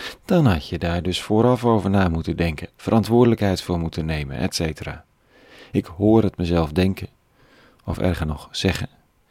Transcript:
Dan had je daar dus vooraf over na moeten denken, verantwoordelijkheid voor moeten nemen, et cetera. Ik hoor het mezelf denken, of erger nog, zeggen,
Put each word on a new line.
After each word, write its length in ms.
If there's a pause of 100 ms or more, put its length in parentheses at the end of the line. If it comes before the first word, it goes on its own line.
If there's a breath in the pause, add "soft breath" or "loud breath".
(240 loud breath)
Dan 220
had 220
je 100
daar 240
dus 200
vooraf 420
over 260
na 180
moeten 280
denken, 400
verantwoordelijkheid 840
voor 160
moeten 280
nemen, 300
et 180
cetera. 500 (680 loud breath)
Ik 160
hoor 360
het 140
mezelf 360
denken, 360 (760 soft breath)
of 140
erger 280
nog, 240
zeggen, 380 (420 loud breath)